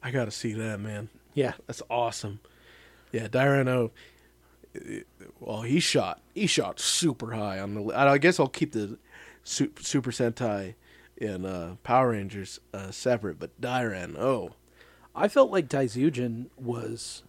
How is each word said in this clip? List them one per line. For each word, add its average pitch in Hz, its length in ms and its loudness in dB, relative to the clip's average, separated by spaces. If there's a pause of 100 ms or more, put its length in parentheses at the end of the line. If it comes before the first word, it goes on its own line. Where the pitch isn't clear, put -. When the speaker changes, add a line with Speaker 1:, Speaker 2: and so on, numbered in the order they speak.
Speaker 1:
I 123 80 -4
gotta 120 200 0
see 110 220 -4
that, 110 260 -4
man. 104 300 -8 (240)
Speaker 2:
Yeah. 127 200 0 (140)
Speaker 1:
That's - 220 -10
awesome. 113 500 -2 (720)
Yeah, 110 160 -4
Diareno, 127 640 4 (840)
uh, - 40 -10 (600)
well, 107 220 -8
he 127 180 2
shot, 98 420 0 (120)
he 196 140 0
shot 104 320 0
super 120 540 0
high 104 260 -2
on 101 140 -6
the 107 80 -4
li-, 104 140 -2
I 139 220 8
guess 170 220 6
I'll 139 80 6
keep - 260 -4
the 107 240 -4 (460)
Su-, - 360 -2
Super 127 320 -2
Sentai 110 640 -2 (460)
and, 95 240 -4
uh, 90 380 -6
Power 123 260 6
Rangers, 98 500 -6 (140)
uh, 98 180 -8
separate, 104 480 -2
but - 220 -12
Diareno. 107 920 -2 (640)
Speaker 2:
I 208 140 2
felt 269 220 6
like 165 180 2
Daizujin 123 760 0 (100)
was 117 720 -6